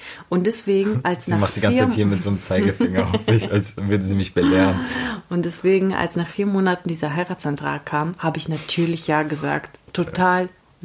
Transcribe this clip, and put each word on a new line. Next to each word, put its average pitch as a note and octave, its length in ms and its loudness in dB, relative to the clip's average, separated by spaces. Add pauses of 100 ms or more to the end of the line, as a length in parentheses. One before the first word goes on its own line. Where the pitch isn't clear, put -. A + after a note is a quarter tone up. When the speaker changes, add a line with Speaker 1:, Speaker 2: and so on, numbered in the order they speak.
(300)
Speaker 1:
Und F3+ 180 0
deswegen, G3+ 520 0
Speaker 2:
<laughs> C3 40 -4
Speaker 1:
als F3 220 -2
Speaker 2:
Sie - 60 -4
Speaker 1:
nach G#2+ 80 2
Speaker 2:
macht F#2+ 180 0
die G2 40 -2
ganze A#3+ 180 4
Speaker 1:
vier - 100 4
Speaker 2:
Zeit A3+ 80 0
hier G#2 80 4
mit G2+ 180 2
so G3+ 60 -2
einem G3 100 0
Zeigefinger G3 720 0
auf G#3+ 140 -2
mich, A#2 240 2
als G3+ 240 0
würde G2 300 0
sie G2 100 0
mich F#2+ 180 0
belehren. F#2 460 4 (260)
Speaker 1:
<laughs> A3 240 -10
Und F3 140 0
deswegen, F#3 500 2
als - 220 -2
nach E3+ 140 -2
vier G3+ 160 -4
Monaten F#3+ 420 0
dieser D#3 260 -2
Heiratsantrag D3 720 -4
kam, D#3+ 340 -2
hab D#3+ 180 -2
ich D#3+ 100 -8
natürlich E3 600 -2
ja D3+ 160 2
gesagt. D3 560 -4 (120)
Total F3+ 560 2 (380)